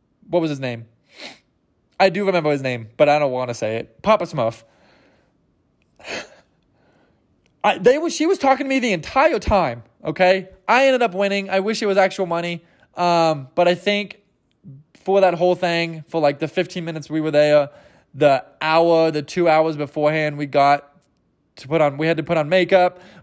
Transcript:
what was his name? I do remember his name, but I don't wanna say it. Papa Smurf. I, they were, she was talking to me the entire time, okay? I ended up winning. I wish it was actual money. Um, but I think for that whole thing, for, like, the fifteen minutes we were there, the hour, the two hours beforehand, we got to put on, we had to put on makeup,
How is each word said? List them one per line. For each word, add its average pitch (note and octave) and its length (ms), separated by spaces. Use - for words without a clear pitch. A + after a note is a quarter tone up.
what F3 120
was D#3+ 100
his C#3 100
name? A#2 260
I F#3+ 120
do F#3+ 160
remember E3+ 240
his C#3+ 120
name, A#2+ 360
but D3 100
I D3 100
don't C#3 140
wanna B2+ 220
say A2 220
it. - 260
Papa G#3 220
Smurf. A#2+ 380
I, G3+ 140
they B3 200
were, E4 120
she D#4+ 160
was F#4+ 120
talking C4+ 280
to - 20
me C4+ 100
the A#3 140
entire C4 460
time, C#3+ 440
okay? F#3 460
I B3+ 180
ended B3+ 160
up F#3+ 120
winning. G3 360
I F#3+ 100
wish G#3+ 220
it G#3+ 40
was G3 100
actual F#3+ 300
money. E3+ 360
Um, E3 600
but F3 120
I F3+ 80
think G3+ 460
for F#3+ 200
that F3+ 120
whole F3+ 200
thing, E3+ 540
for, E3 120
like, C#3+ 180
the D#3 100
fifteen F3 360
minutes D#3+ 260
we D#3 100
were D#3 120
there, D3 380
the C#3 300
hour, D#3+ 480
the D3+ 120
two E3+ 260
hours D#3+ 280
beforehand, D3 600
we D3 80
got C#3+ 440
to - 120
put D#3+ 120
on, C#3+ 180
we D#3+ 80
had E3 100
to D#3+ 60
put E3 160
on D3 100
makeup, F3+ 520